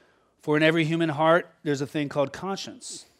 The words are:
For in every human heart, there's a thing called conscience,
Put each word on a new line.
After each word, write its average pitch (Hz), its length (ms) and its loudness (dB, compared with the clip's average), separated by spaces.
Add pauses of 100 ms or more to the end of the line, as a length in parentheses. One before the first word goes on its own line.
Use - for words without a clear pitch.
(420)
For 151 140 0
in 156 60 4
every 160 220 4
human 165 260 0
heart, 160 440 2 (100)
there's 143 180 -2
a 139 40 -4
thing 147 220 -6
called 139 240 -2
conscience, - 720 -10 (140)